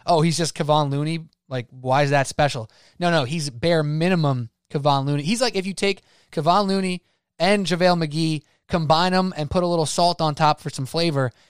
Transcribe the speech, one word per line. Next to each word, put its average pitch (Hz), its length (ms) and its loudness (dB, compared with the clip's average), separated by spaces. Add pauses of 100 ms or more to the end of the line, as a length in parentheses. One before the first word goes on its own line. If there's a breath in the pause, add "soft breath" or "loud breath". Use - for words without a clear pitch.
"Oh, 170 160 4
he's 160 160 2
just 165 160 -2
Kevon 151 380 0
Looney," 156 340 -4 (240)
like, 127 220 -6
why 131 320 0
is 139 80 0
that 139 160 2
special? 131 420 -2 (300 soft breath)
No, 175 100 0
no, 165 140 2
he's 143 260 -4
bare 160 320 0
minimum 151 720 0 (180)
Kevon 139 360 0
Looney. 143 180 -2
He's 226 180 -2
like, 226 140 0
if 190 100 -4
you 190 80 -6
take 196 300 -4 (280 soft breath)
Kevon 180 360 2
Looney 190 340 -2 (380)
and 196 260 2
JaVale 175 420 2
McGee, 160 360 -2 (240)
combine 165 460 2
'em 185 220 0
and 151 160 -6
put 180 120 0
a 180 40 0
little 165 200 0
salt 175 340 0
on 156 140 0
top 151 260 2
for 143 80 -10
some 135 160 -8
flavor, 143 460 0 (180 soft breath)